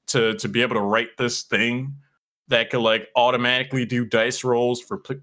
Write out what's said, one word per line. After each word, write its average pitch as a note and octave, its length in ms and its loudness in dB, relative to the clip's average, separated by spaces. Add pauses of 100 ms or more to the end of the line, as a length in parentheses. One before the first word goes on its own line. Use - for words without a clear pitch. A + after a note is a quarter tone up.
to, A2+ 280 0
to G#2+ 120 -6
be G#2+ 140 0
able A#2+ 140 0
to G#2+ 60 0
write A2 360 0
this A#2+ 260 -2
thing A#2+ 520 -2 (520)
that A#2 220 0
could, B2 120 -2
like, A2 340 0
automatically B2+ 720 2
do A#2+ 200 -2
dice A#2 380 0
rolls B2 380 0
for G2+ 160 -10
p-, C#3 260 -12